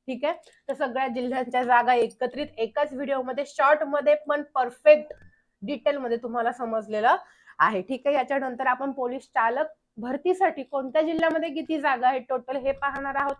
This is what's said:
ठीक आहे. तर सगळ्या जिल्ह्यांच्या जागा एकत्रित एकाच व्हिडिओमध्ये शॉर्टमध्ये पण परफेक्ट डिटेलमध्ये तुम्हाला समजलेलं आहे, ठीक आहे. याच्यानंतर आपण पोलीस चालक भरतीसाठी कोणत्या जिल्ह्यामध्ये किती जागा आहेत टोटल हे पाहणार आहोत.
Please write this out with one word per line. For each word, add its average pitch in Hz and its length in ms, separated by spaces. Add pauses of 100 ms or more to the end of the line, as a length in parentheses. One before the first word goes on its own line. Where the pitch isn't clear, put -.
ठीक 262 180
आहे. 320 80 (360)
तर 277 60
सगळ्या 269 340
जिल्ह्यांच्या 254 540
जागा 240 320
एकत्रित 240 520 (100)
एकाच 269 360
व्हिडिओमध्ये 262 540
शॉर्टमध्ये 294 720
पण 294 240 (120)
परफेक्ट 262 580 (480)
डिटेलमध्ये 262 560
तुम्हाला 233 360
समजलेलं 220 600 (440)
आहे, 185 220
ठीक 254 260
आहे. 285 80
याच्यानंतर 262 520
आपण 262 240
पोलीस 254 340
चालक 262 480 (240)
भरतीसाठी 311 680
कोणत्या 269 380
जिल्ह्यामध्ये 320 500
किती 311 280
जागा 262 280
आहेत 262 220
टोटल 262 280
हे 269 160
पाहणार 277 420
आहोत. 285 240